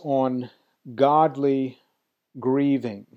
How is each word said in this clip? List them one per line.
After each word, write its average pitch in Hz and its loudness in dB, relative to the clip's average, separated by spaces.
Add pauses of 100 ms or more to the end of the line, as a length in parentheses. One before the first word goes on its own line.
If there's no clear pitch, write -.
on 131 -2 (440)
godly 139 2 (580)
grieving. 127 -2 (100)